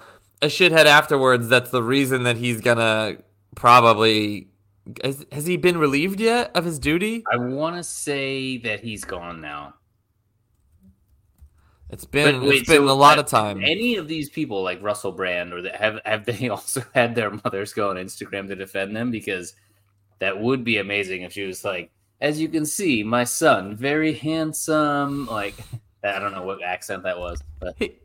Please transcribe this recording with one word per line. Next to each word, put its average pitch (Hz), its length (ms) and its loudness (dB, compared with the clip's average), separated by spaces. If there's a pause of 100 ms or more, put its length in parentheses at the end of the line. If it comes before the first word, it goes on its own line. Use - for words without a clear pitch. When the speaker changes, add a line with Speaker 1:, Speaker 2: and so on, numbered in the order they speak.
(400)
Speaker 1:
a 147 60 0
shithead 160 400 6
afterwards 135 640 6
that's 123 220 4
the 127 120 0
reason 131 400 0
that 120 160 0
he's 120 240 -4
gonna 110 560 2 (360)
probably, 107 960 6 (560)
has, 139 280 -6
has 147 120 -8
he 175 140 -2
been 170 180 2
relieved 156 420 0
yet 226 360 0
of 175 100 0
his 165 140 -6
duty? 185 520 -2
Speaker 2:
I 127 60 2
wanna 151 480 -4
say 135 720 -4
that 110 240 -6
he's 110 240 -10
gone 85 380 -10
now. 73 320 -14 (2250)
Speaker 1:
It's - 160 -14
been, 143 340 2
Speaker 2:
But 135 80 2
wait, 139 120 4
Speaker 1:
it's 120 80 -6
been 156 180 8
Speaker 2:
so 135 40 4
Speaker 1:
a - 20 4
lot 143 260 10
Speaker 2:
have 139 80 -2
Speaker 1:
of - 40 -8
time. 104 320 0
Speaker 2:
any 220 340 0
of 160 120 -8
these 156 220 -8
people, 117 320 -4
like 90 200 -6
Russell 104 300 -4
Brand, 87 400 -4
or 87 100 -8
that 95 140 -10
have, 107 300 -2
have 107 180 -4
they 120 240 -4
<laughs> - 0 -
also 107 340 -6 (120)
had 117 200 2
their 110 160 -2
mothers 101 440 -8
go 101 160 -2
on 92 60 -6
Instagram 98 520 -10
to 98 80 -8
defend 98 400 -8
them? 120 140 -4
Because 98 420 -8 (680)
that 98 200 -4
would 127 240 0
be 113 140 0
amazing 95 440 -4
if 87 120 -14
she 101 100 -8
was 92 200 -10
like, 92 280 -6 (280)
"As 151 200 -2
you 160 80 -2
can 156 180 -4
see, 147 380 -2
my 120 180 0
son, 107 540 0
very 151 380 -2
handsome." 151 1120 -2
Like, 104 280 -6 (260)
<laughs> - 240 -20
I 98 140 -4
don't 101 140 -4
know 95 100 -10
what 95 220 -8
accent 92 400 -8
that 90 160 -4
was, 85 200 -8 (200)
but 90 180 -10
Speaker 1:
He, - 140 -6 (120)